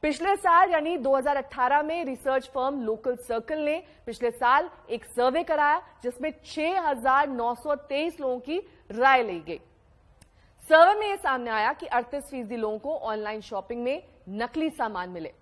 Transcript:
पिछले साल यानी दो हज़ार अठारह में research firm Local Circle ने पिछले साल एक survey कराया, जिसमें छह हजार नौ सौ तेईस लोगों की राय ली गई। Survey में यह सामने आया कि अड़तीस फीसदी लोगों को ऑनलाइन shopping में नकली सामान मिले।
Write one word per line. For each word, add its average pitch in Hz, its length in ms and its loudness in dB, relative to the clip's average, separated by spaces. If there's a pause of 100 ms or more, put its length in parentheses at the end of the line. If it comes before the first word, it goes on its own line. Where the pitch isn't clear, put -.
पिछले 330 340 0
साल 370 360 4
यानी 330 260 0
दो 269 180 2
हज़ार 277 220 0
अठारह 269 440 0
में 320 240 -4
research 262 420 -4
firm 269 340 -4
Local 220 340 -4
Circle 240 440 -6
ने 311 240 -2 (220)
पिछले 233 260 -4
साल 262 380 2 (200)
एक 233 160 -6
survey 254 380 0
कराया, 302 380 2 (220)
जिसमें 254 300 -6 (120)
छह 339 440 -2
हजार 269 400 2
नौ 240 260 -2
सौ 294 200 -4
तेईस 285 440 -4
लोगों 254 200 -4
की 302 220 -6 (300)
राय 254 320 6
ली 185 160 -4
गई। 160 220 -12 (1080)
Survey 339 300 10
में 427 80 -2
यह 392 80 -2
सामने 262 340 -4
आया 220 240 0
कि - 120 -10
अड़तीस 247 380 -2
फीसदी 240 320 -10
लोगों 214 240 -4
को 277 180 -6
ऑनलाइन 214 440 -6
shopping 233 420 -8
में 277 200 -2 (260)
नकली 240 400 -2
सामान 202 400 -4
मिले। 170 320 -10